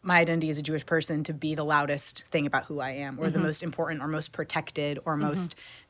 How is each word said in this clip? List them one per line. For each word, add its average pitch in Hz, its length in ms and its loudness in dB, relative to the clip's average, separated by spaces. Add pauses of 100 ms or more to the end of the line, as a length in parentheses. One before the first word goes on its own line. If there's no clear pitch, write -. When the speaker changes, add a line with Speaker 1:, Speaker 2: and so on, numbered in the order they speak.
Speaker 1:
my 180 160 6
identity 165 320 4
as 147 80 0
a 151 40 -4
Jewish 151 240 -2
person 156 380 0
to 165 100 -4
be 151 220 -2
the 151 80 -2
loudest 143 680 2
thing 151 160 2
about 135 200 0
who 147 120 -6
I 131 140 -4
am 139 260 -8
or 156 100 0
the 156 100 2
Speaker 2:
Mm-hmm. 160 100 4
Speaker 1:
most 151 160 -2
important 156 380 -2
or 143 40 -4
most 156 240 -2
protected 147 760 -4
or 160 100 0
Speaker 2:
Mm-hmm. 147 120 0
Speaker 1:
most 170 300 0 (340)